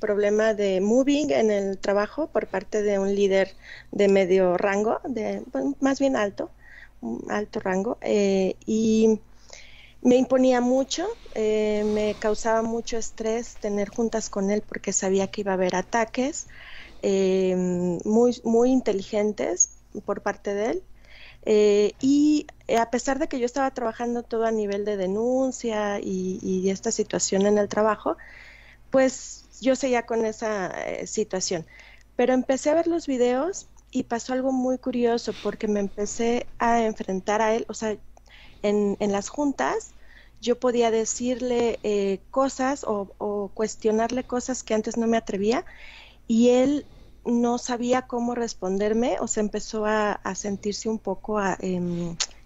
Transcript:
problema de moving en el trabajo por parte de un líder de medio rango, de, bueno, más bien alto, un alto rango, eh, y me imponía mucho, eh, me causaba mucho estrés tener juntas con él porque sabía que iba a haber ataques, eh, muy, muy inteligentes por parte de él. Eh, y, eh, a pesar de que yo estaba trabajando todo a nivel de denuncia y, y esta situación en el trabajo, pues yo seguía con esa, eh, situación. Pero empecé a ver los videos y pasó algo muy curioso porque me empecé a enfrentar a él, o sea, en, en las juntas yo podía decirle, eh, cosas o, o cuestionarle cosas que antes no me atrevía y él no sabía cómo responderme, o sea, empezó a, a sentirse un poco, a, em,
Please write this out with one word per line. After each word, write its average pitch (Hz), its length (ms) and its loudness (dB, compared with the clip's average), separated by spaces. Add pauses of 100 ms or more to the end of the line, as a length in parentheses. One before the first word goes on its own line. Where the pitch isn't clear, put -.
problema 208 540 2
de 196 260 0
moving 269 500 2
en 226 200 4
el 196 260 0
trabajo 208 520 -2
por 208 180 -2
parte 196 360 -4
de 202 160 2
un 196 160 0
líder 190 400 2 (380)
de 202 160 4
medio 190 480 6
rango, 202 500 0
de, 214 360 -4 (100)
bueno, 269 280 -2
más 269 200 2
bien 269 160 2
alto, 214 340 -2 (520)
un 233 280 -8
alto 214 300 -4
rango, 196 400 -2
eh, 196 540 2 (100)
y 220 560 4 (800)
me 247 160 6
imponía 254 460 4
mucho, 262 440 0 (280)
eh, 214 500 0
me 214 340 0
causaba 220 440 0
mucho 233 340 -4
estrés 220 600 -6
tener 202 340 -2
juntas 226 400 -2
con 196 200 -2
él 208 160 0
porque - 280 -6
sabía 196 320 0
que 208 160 -8
iba 202 80 -4
a 190 40 0
haber 185 220 0
ataques, 233 680 -2 (560)
eh, 190 520 2 (520)
muy, 233 380 4
muy 226 260 4
inteligentes 214 1000 0 (360)
por 202 160 -4
parte 202 320 -4
de 214 160 -2
él. 370 120 -4 (640)
Eh, 208 540 6
y, 294 460 4 (220)
eh, 226 100 4
a 233 120 0
pesar 262 280 -2
de 311 100 -2
que 269 100 -4
yo 233 60 -2
estaba 269 300 0
trabajando 240 480 -4
todo 226 240 -2
a 226 40 0
nivel 208 360 -2
de 208 100 -2
denuncia 214 1040 -2
y, 185 420 -4
y 190 280 0
esta 196 200 -2
situación 196 540 0
en 208 140 4
el 202 100 2
trabajo, 214 480 0 (720)
pues - 540 0 (160)
yo 254 160 2
seguía 247 300 0
con 226 180 0
esa, 214 440 -4 (180)
eh, - 200 -6
situación. 185 600 -4 (500)
Pero 247 160 2
empecé 262 380 0
a 302 40 4
ver 330 120 2
los 330 200 -2
videos 254 600 0 (240)
y 254 140 -2
pasó 233 280 -6
algo 262 200 -2
muy 254 260 0
curioso 233 640 -2
porque 208 260 -4
me 208 120 2
empecé 220 680 -2 (120)
a 233 240 4
enfrentar 214 600 -2
a 220 120 2
él, 233 140 -2
o 214 60 -8
sea, 214 200 -4 (680)
en, 208 360 2
en 202 140 0
las 202 160 -2
juntas 294 600 -2 (500)
yo 240 180 0
podía 233 320 2
decirle, 240 920 -2
eh, 196 380 0 (100)
cosas 269 540 -2
o, 202 340 -4
o 202 340 -6
cuestionarle 220 720 -2
cosas 247 380 -6
que - 100 -6
antes 220 240 -2
no 226 100 0
me 226 120 2
atrevía 220 480 -2 (600)
y 233 240 6
él 262 360 4 (400)
no 240 300 2
sabía 247 460 0
cómo 240 320 -4
responderme, 220 840 0
o 226 100 -4
sea, 220 140 -2
empezó 214 440 -4
a, 214 260 2
a - 220 -6
sentirse 202 560 -6
un 220 80 -2
poco, 208 400 -4
a, 190 220 0
em, 175 540 -4 (320)